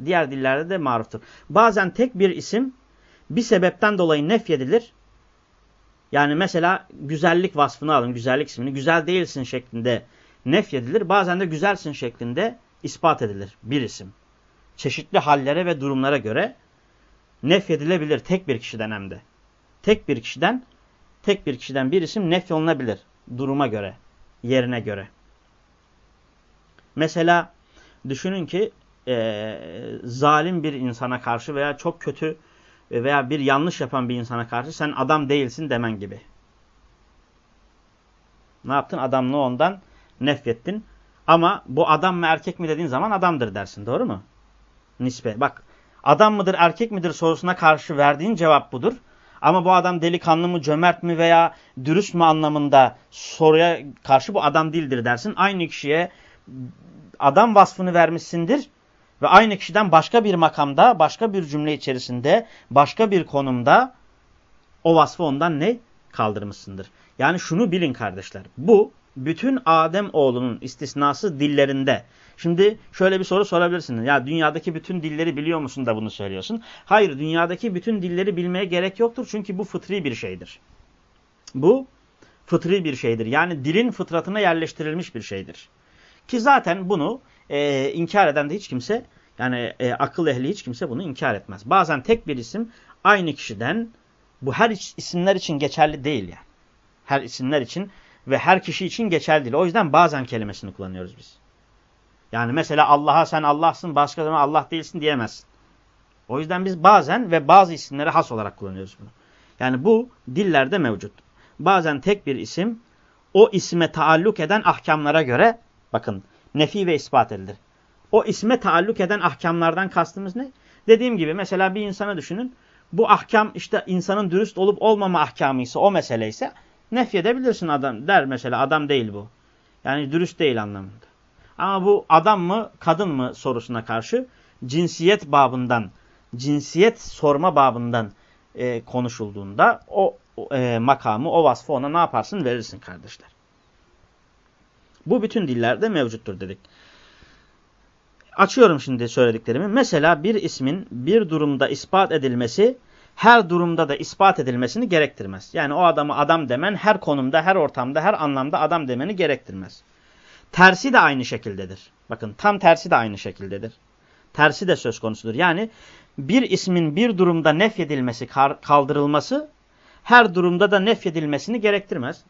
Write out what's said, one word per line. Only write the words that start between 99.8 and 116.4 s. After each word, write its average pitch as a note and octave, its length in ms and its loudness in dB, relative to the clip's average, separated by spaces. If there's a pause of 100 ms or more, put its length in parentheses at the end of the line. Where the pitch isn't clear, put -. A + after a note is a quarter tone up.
bazen D3+ 320 2
kelimesini G#2 480 -10
kullanıyoruz F#2 440 -12
biz. - 200 -20 (920)
Yani A#2 200 -2
mesela D3+ 360 4
Allah'a D3 380 6
sen D#3 180 -2
Allah'sın, D#3 520 0
başka D3 280 0
zaman D#3 160 0
Allah D3 320 2
değilsin D#3+ 300 -8
diyemezsin. C#3 440 -2 (800)
O C3 120 -4
yüzden F3+ 260 -4
biz F3+ 180 -6
bazen F#3+ 480 6
ve D#3 160 0
bazı F3 260 6
isimlere D3 360 -6
has D#3 220 0
olarak G#2+ 260 -8
kullanıyoruz F#2+ 440 -14
bunu. G#2 80 -20 (500)
Yani B2+ 240 -2
bu A3+ 260 4 (260)
dillerde F3 420 2
mevcut. A2 340 -2 (480)
Bazen E3 420 0
tek G3+ 260 -2
bir C3+ 80 -2
isim F#3+ 440 -6 (540)
o G#3+ 180 8
isme E3+ 400 0
taalluk E3 480 2
eden F#3+ 260 0
ahkamlara D3+ 560 0
göre, D#3+ 380 2 (340)
bakın, G#2 300 -4 (320)